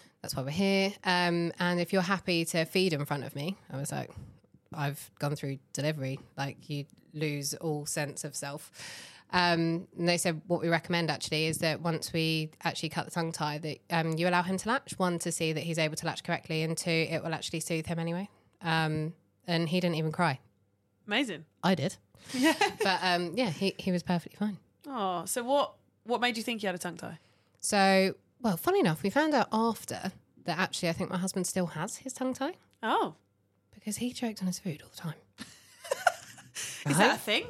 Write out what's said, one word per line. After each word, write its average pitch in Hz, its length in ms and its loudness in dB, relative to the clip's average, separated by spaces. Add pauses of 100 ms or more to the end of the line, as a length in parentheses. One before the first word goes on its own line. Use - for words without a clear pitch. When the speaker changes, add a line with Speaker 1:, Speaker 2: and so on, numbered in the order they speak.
(220)
Speaker 1:
That's - 140 -8
why 135 80 -2
we're 135 80 -4
here. 196 420 2 (100)
Um, 175 560 2
and 175 220 2
if 170 100 -2
you're 190 100 4
happy 170 440 0
to 165 200 0
feed 185 280 2
in 143 120 0
front 143 200 -4
of 135 100 -12
me," 151 220 -6 (120)
I 131 80 -10
was 143 140 -6
like, 139 200 -6 (640)
"I've 143 460 -6
gone 147 160 -2
through 139 220 -6 (160)
delivery. 139 460 -2 (180)
Like, 139 320 -8
you 143 160 -6 (280)
lose 147 420 -4
all 147 300 -4
sense 143 380 -4
of 147 100 -8
self." 143 380 -10 (640)
Um, 170 540 2 (100)
and 175 100 2
they 175 100 4
said, 165 300 0
"What 170 140 0
we 165 80 2
recommend 165 420 2
actually 156 360 0
is 156 120 -2
that 156 220 0
once 165 320 -2
we 160 380 0 (120)
actually 160 260 -2
cut 160 160 -4
the - 60 -14
tongue 165 220 -2
tie, 151 240 -2
that, 156 200 -6 (120)
um, 165 280 2
you 175 120 2
allow 175 140 4
him 185 140 0
to 214 120 -4
latch, 262 280 -2
one, 175 220 2
to 165 140 -2
see 160 180 0
that 156 120 -4
he's 165 140 -2
able 156 200 0
to - 80 -8
latch - 180 -4
correctly, 160 400 -2
and 160 140 -2
two, - 120 -4 (200)
it 160 140 -2
will 165 100 -2
actually - 260 -6
soothe 160 280 -4
him 170 120 -2
anyway." 170 300 -4 (320)
Um, 160 520 0 (340)
and 170 200 2
he 180 140 2
didn't 170 160 2
even 156 160 0
cry. 156 260 2 (680)
Speaker 2:
Amazing. 208 380 0 (180)
Speaker 1:
I 185 120 6
did. 147 220 -2 (340)
Speaker 2:
Yeah. 277 220 4 (300)
Speaker 1:
But, 180 180 4
um, 175 340 2
yeah, 240 140 2
he, 190 300 0
he 190 120 0
was 175 120 0
perfectly - 340 0
fine. 208 220 -2 (280)
Speaker 2:
Oh, 185 380 0
so 240 180 -2
what, 269 300 2 (300)
what 226 180 0
made 240 160 2
you 220 60 -4
think 226 180 -2
he 208 60 0
had 180 80 0
a - 20 -8
tongue 175 180 -4
tie? - 220 -10 (420)
Speaker 1:
So, 190 540 6 (280)
well, 214 140 2
funny 381 240 4
enough, 170 220 4
we 202 80 2
found 302 240 4
out 233 180 4
after 220 600 0 (340)
that 160 140 -2
actually 175 300 0
I 165 40 0
think 175 160 -4
my 185 80 -2
husband 185 300 -2
still 180 200 0
has 165 300 -6
his - 160 -10
tongue 262 220 -4
tie. 311 180 -4 (300)
Speaker 2:
Oh. 226 320 0 (580)
Speaker 1:
Because - 240 -8
he 247 160 -4
choked 220 280 -4
on 185 60 -2
his 180 120 -4
food 156 240 -8
all - 120 -20
the - 60 -14
time. 160 140 -6 (240)
<laughs> - 60 -14 (1400)
Speaker 2:
Is 143 100 4
that 214 120 8
Speaker 1:
Right? - 60 4
Speaker 2:
a - 40 -8
thing? 269 300 0